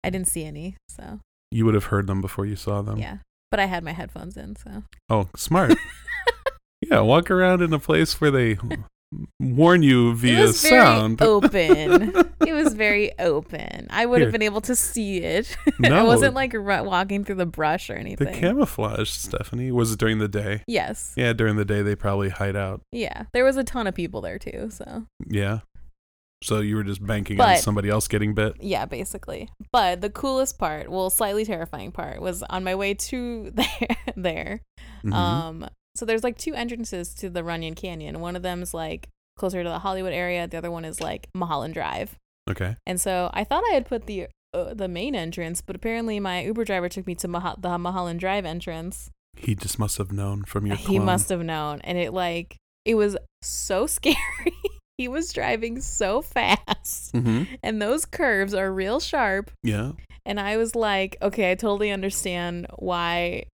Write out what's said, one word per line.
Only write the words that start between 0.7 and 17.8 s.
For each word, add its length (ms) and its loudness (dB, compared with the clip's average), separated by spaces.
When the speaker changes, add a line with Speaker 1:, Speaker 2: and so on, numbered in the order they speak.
Speaker 1:
so. 300 -16
Speaker 2:
You 160 4
would 100 8
have 100 4
heard 220 0
them 140 0
before 240 -4
you 120 -4
saw 240 -4
them. 160 -4
Speaker 1:
Yeah, 220 -6
but 100 0
I 60 2
had 200 -4
my 80 -8
headphones 420 -12
in, 220 -14
so. 260 -14
Speaker 2:
Oh, 260 2
smart. 440 4
Speaker 1:
<laughs> 80 -10
Speaker 2:
Yeah, 80 6
walk 320 6
around 320 4
in 100 2
a 60 2
place 420 2
where 80 6
they 280 4
warn 420 8
you 300 8
Speaker 1:
It 40 2
Speaker 2:
via 260 6
Speaker 1:
was 200 8
very 200 10
Speaker 2:
sound. 400 8
Speaker 1:
open. 920 6
Speaker 2:
<laughs> 40 -14
Speaker 1:
It 60 0
was 220 2
very 440 2
open. 680 -2
I 160 2
would 160 4
have 60 6
Speaker 2:
Here. 40 2
Speaker 1:
been 120 0
able 180 0
to 140 -2
see 420 -2
it. 400 -2
<laughs> 120 0
Speaker 2:
No. 180 6
Speaker 1:
I 60 8
wasn't, 320 8
like, 180 0
ru-, 300 0
walking 420 0
through 100 -6
the 120 0
brush 420 -2